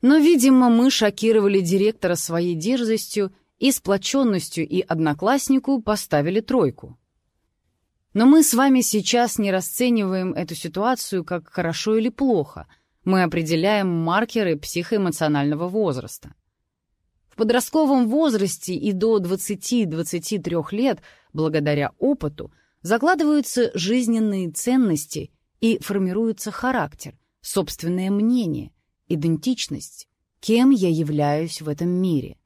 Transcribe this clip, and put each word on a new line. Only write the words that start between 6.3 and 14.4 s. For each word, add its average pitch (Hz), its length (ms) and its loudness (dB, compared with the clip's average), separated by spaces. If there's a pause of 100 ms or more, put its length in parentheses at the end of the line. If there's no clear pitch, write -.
тройку. 185 580 -2 (1120)
Но 220 120 4
мы 302 180 8
с 302 100 2
вами 262 280 4
сейчас 233 580 0
не 202 120 0
расцениваем 190 840 0
эту 170 200 -8
ситуацию 185 680 -4
как 170 260 -8
хорошо 175 460 -2
или 226 140 0
плохо. 220 580 -2 (380)
Мы 185 180 2
определяем 175 640 0
маркеры 175 680 -2